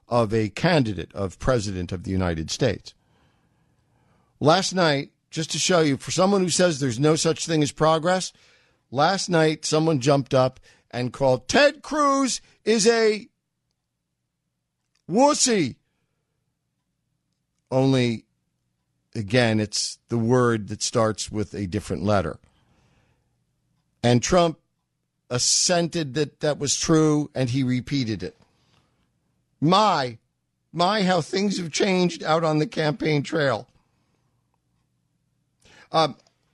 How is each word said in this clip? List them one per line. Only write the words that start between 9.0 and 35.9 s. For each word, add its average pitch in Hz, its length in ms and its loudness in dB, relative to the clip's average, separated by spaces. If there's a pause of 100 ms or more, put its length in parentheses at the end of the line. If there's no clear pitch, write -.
night 156 360 2
someone 156 340 0
jumped 139 340 0
up 131 260 2 (320)
and 123 200 -6
called 127 360 0
Ted 285 340 2
Cruz 277 600 0 (220)
is 214 220 2
a 226 420 2 (1800)
wussy. 220 680 2 (2000)
Only, 131 540 0 (880)
again, 113 440 0
it's - 380 -4 (120)
the 117 100 -2
word 113 480 2
that 104 160 -10
starts 110 480 -2
with 104 240 -6
a 101 100 -6
different 85 380 -6
letter. 95 340 0 (1700)
And 120 180 4
Trump 170 380 2 (680)
assented 165 840 -2
that 147 280 -4
that 151 180 -2
was 143 160 -2
true, 156 580 2
and 127 160 -2
he 135 140 0
repeated 123 580 -2
it. 87 160 -10 (1200)
My, 160 600 2 (520)
my, 190 300 0
how 180 200 2
things 190 360 -4
have 170 140 -8
changed 185 500 0
out 160 220 0
on 156 160 0
the 151 80 0
campaign 151 560 -2
trail. 139 440 -2 (2250)